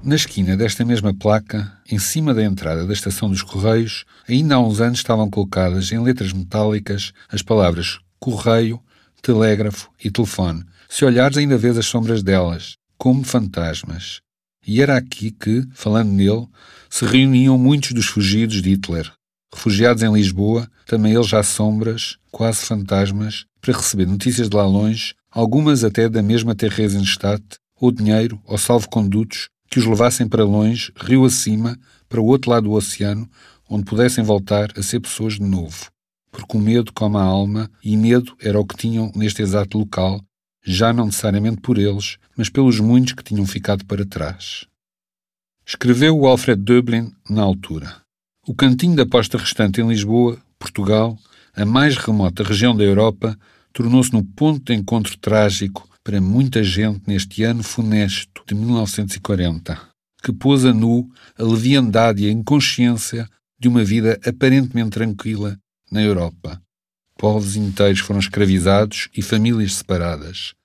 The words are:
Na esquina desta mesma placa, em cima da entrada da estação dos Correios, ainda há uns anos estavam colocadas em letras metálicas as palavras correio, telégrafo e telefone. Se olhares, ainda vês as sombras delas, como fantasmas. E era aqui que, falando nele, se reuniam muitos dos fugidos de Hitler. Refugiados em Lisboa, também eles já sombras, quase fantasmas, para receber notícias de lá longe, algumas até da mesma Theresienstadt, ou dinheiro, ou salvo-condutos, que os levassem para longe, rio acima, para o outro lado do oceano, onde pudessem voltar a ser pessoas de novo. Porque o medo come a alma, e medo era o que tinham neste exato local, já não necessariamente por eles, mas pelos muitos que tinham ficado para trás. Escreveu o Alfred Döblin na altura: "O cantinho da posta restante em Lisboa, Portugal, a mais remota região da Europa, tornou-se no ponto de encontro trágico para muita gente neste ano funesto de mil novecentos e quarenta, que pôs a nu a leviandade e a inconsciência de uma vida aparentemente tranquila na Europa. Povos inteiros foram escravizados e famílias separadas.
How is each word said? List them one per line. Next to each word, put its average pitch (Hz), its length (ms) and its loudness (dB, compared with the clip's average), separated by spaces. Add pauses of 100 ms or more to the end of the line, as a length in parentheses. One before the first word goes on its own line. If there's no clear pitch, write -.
Na 139 140 0
esquina 95 400 -2
desta 110 300 -2
mesma 104 280 0
placa, 107 640 -2 (140)
em 107 80 -2
cima 156 340 -2
da 110 80 2
entrada 87 460 -2
da 104 60 -2
estação 101 360 -4
dos 95 140 -2
Correios, 110 640 -2 (240)
ainda 143 260 2
há 127 40 4
uns 110 200 2
anos 120 200 0
estavam 110 300 0
colocadas 95 640 -2
em 113 80 -4
letras 117 320 -2
metálicas 104 800 -4 (160)
as 101 140 -8
palavras 90 580 0 (180)
correio, 113 600 0 (420)
telégrafo 107 720 0 (100)
e 107 80 -4
telefone. 92 540 -2 (240)
Se - 160 -2
olhares, 135 340 4
ainda 143 200 2
vês 117 200 2
as 113 80 -2
sombras 113 380 -2
delas, 90 540 -2 (200)
como 131 280 2
fantasmas. 87 960 -6 (440)
E 107 160 2
era 139 140 4
aqui 123 360 -4
que, 120 420 -2
falando 107 380 0
nele, 101 360 2 (420)
se - 160 -4
reuniam 131 520 4
muitos 135 340 2
dos 117 140 -2
fugidos 107 560 0
de 95 100 2
Hitler. 87 400 -4 (420)
Refugiados 113 480 2
em 110 120 2
Lisboa, 104 560 0 (160)
também 107 280 2
eles 117 140 4
já 104 160 2
sombras, 107 720 -2 (140)
quase 113 340 -4
fantasmas, 101 800 -2 (140)
para 127 160 0
receber 95 320 -2
notícias 113 420 -2
de 104 60 -4
lá 101 100 4
longe, 104 480 0 (160)
algumas 127 540 2
até 113 240 2
da 113 140 0
mesma 113 340 0
Theresienstadt, 101 880 -2 (360)
ou 123 120 2
dinheiro, 110 540 0
ou 107 120 -6
salvo-condutos, 110 920 0 (200)
que - 100 0
os 117 60 2
levassem 113 420 2
para 110 160 2
longe, 107 540 0
rio 131 260 2
acima, 117 540 0 (300)
para 113 120 -4
o 107 60 0
outro 127 240 2
lado - 140 4
do 104 80 0
oceano, 107 580 -4 (400)
onde 107 160 -4
pudessem 120 380 0
voltar 104 520 0
a 101 60 -8
ser 120 180 -4
pessoas 110 360 -6
de 101 80 -6
novo. 90 460 -4 (420)
Porque - 260 -8
o - 20 2
medo 110 320 0
come 104 260 -2
a 98 40 2
alma, 101 480 0 (140)
e 107 120 0
medo 120 460 2
era 104 180 0
o 98 60 0
que 95 100 -14
tinham 113 400 -4
neste 107 260 -4
exato 101 360 -2
local, 98 460 -2 (400)
já 104 280 0
não 117 140 0
necessariamente 104 560 -2
por 123 160 -2
eles, 101 400 -2 (180)
mas 113 140 -4
pelos 127 300 2
muitos 120 340 4
que - 100 -16
tinham 101 220 -2
ficado 98 400 -4
para 101 200 -4
trás. - 600 -12 (1000)
Escreveu 135 520 2
o 139 80 2
Alfred 123 360 4
Döblin 117 520 2 (160)
na 107 140 0
altura: 92 540 -4 (500)
"O 107 80 -8
cantinho 139 400 2
da 135 100 4
posta 120 320 0
restante 107 440 -2
em 113 60 0
Lisboa, 117 520 0 (180)
Portugal, 107 600 -2 (380)
a 104 80 -2
mais 131 320 4
remota 101 480 -2
região 107 320 2
da 104 80 2
Europa, 107 540 2 (340)
tornou-se 123 400 2
no 110 120 0
ponto 139 400 -2
de 123 100 -2
encontro 107 440 -4
trágico 101 680 0 (160)
para 101 160 -4
muita 113 440 0
gente 101 420 -2
neste 98 380 -4
ano 117 180 -2
funesto 104 840 -4
de 101 80 -6
mil 110 140 -4
novecentos 107 460 -4
e - 40 -14
quarenta, 87 600 -4 (440)
que 117 100 -4
pôs 131 320 2
a 127 80 6
nu 117 340 2 (300)
a 113 60 -6
leviandade 113 800 2
e 101 40 2
a 104 40 2
inconsciência 117 960 0 (300)
de 123 80 2
uma 120 160 4
vida 110 420 2
aparentemente 127 640 2
tranquila 104 640 -4 (360)
na 110 100 0
Europa. 90 580 -2 (560)
Povos 107 400 0
inteiros 101 440 0
foram 101 200 -2
escravizados 98 960 2
e 107 60 -6
famílias 110 540 0
separadas. 85 880 -6